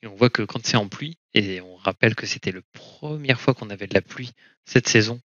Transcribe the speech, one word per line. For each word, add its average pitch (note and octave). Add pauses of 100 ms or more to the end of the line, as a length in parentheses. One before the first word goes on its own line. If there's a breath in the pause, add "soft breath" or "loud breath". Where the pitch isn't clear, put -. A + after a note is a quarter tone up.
Et A2+
on G2
voit A#2
que -
quand A2+
c'est -
en G#2
pluie, D3+ (160)
et F#2+
on F#2
rappelle A2
que -
c'était -
la F#2 (120)
première D3
fois C3
qu'on A2
avait G2+
de F#2+
la G2
pluie - (340 soft breath)
cette -
saison A#2